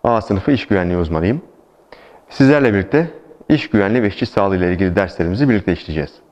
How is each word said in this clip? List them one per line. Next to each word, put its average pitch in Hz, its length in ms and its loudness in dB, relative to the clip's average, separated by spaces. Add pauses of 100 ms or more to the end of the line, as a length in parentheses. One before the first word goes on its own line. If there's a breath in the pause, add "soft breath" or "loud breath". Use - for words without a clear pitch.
A 117 160 2
sınıfı 101 300 -2
iş - 160 0
güvenliği 90 320 0
uzmanıyım. 87 440 -2 (840 loud breath)
Sizlerle 135 460 4
birlikte 143 360 0 (380)
iş 156 220 0
güvenliği 107 320 2
ve 104 60 0
işçi 101 180 -4
sağlığı 98 300 0
ile 90 160 0
ilgili 92 240 0
derslerimizi 95 520 0
birlikte 101 240 0
işleyeceğiz. 78 400 -6 (200)